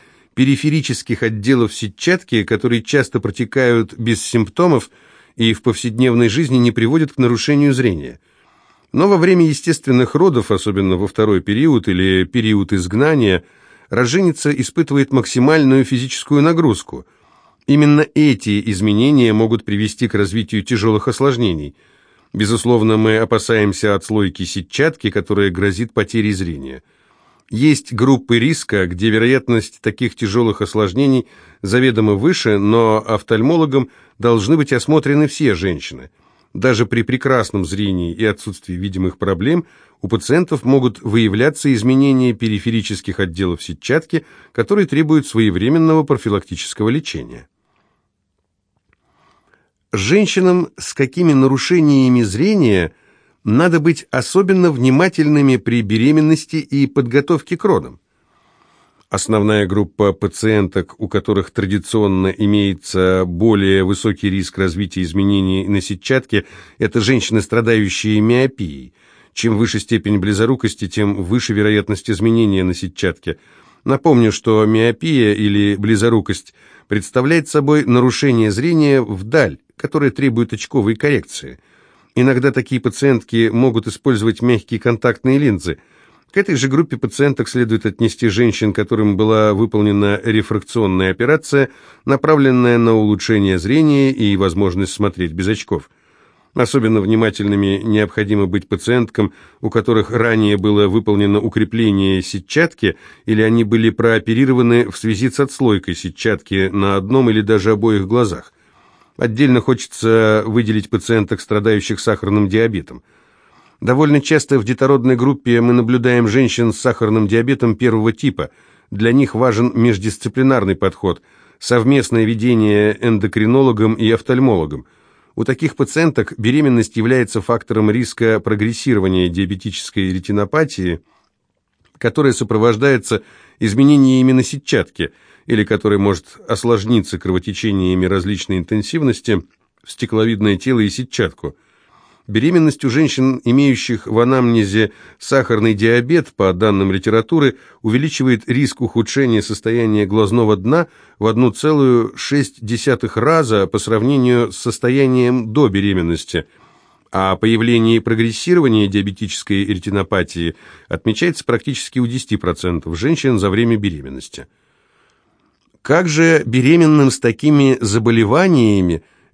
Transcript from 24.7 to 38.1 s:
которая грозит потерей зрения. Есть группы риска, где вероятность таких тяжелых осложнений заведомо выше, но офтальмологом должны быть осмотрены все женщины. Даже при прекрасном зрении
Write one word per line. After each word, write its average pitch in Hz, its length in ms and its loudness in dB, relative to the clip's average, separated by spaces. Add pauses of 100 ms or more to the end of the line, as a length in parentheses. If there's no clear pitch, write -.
которая 101 420 -2
грозит 95 420 -4
потерей 107 380 0
зрения. 71 520 -8 (680)
Есть 139 440 0
группы 120 460 2
риска, 110 480 -2
где 90 220 -4
вероятность 117 720 0
таких 113 340 -4
тяжелых 110 460 -2
осложнений 107 640 0 (340)
заведомо 110 520 0
выше, 107 440 0
но 107 480 2
офтальмологом 131 840 0 (300)
должны 117 360 2
быть 151 160 0
осмотрены 143 560 0
все 143 260 0
женщины. 78 580 -8 (420)
Даже 117 320 0
при 117 160 -2
прекрасном 123 640 -2
зрении 90 500 -4